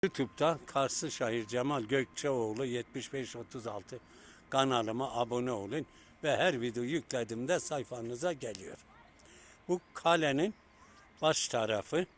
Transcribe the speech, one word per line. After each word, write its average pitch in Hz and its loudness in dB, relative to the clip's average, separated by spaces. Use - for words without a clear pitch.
YouTube'da 147 2
Karslı 139 0
Şair 117 0
Cemal 123 0
Gökçeoğlu 123 0
yetmiş 120 -6
beş 135 -6
otuz 117 -10
altı 104 -10
kanalıma 127 2
abone 120 0
olun 113 -4
ve 143 2
her 143 2
video 120 -2
yüklediğimde 127 -2
sayfanıza 123 -4
geliyor. 113 -8
Bu 180 2
kalenin 165 4
baş 156 4
tarafı 113 0